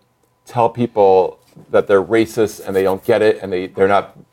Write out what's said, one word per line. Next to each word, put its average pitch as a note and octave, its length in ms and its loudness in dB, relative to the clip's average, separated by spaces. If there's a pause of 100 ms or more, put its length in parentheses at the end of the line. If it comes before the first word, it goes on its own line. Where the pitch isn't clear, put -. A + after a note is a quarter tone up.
(460)
tell A#2 240 0
people G2 680 0 (320)
that G#2 180 0
they're G2 140 4
racist A2 640 -2
and G2 80 -8
they F#2+ 80 0
don't F#2+ 220 -2
get A2 160 0
it G#2+ 220 0
and G2 100 -8
they, F#2 140 -4
they're F#2+ 220 -2
not G2 280 -2 (160)